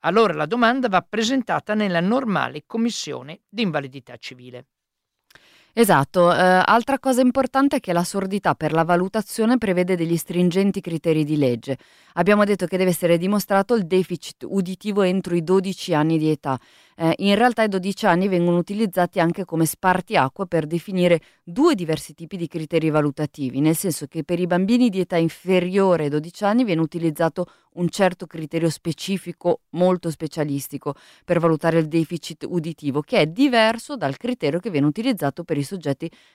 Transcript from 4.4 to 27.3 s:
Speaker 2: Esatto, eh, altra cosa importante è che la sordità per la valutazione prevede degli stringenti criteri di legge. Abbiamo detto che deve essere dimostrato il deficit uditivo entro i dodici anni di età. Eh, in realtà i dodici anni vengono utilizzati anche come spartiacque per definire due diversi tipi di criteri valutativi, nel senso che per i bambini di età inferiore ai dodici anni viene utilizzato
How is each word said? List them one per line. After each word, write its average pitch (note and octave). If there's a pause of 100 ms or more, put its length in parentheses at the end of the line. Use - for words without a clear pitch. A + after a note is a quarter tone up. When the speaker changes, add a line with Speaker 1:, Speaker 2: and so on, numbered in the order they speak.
Speaker 2:
Esatto, F3
eh, -
altra F#3
cosa C4
importante C4
è B3+
che F3+
la E3+
sordità F#3+
per -
la D#3+
valutazione G3
prevede F#3
degli E3+
stringenti F3+
criteri D#3+
di D3+
legge. C3 (360)
Abbiamo G3+
detto G3+
che F#3
deve F#3
essere E3+
dimostrato G3
il G3
deficit F3+
uditivo G3
entro F3+
i E3+
dodici F#3
anni D#3
di D#3
età. C#3+ (380)
Eh, E3
in G3+
realtà A#3
i A3
dodici F#3+
anni F3+
vengono F3
utilizzati F#3
anche E3+
come E3
spartiacque F3+
per D#3+
definire F3 (240)
due B3
diversi D#3
tipi E3+
di E3+
criteri D#3+
valutativi, D3
nel D#3
senso -
che D#3
per F3
i F3+
bambini G3+
di F#3+
età F3+
inferiore F3+
ai C#3+
dodici D3+
anni A3
viene E3+
utilizzato E3 (280)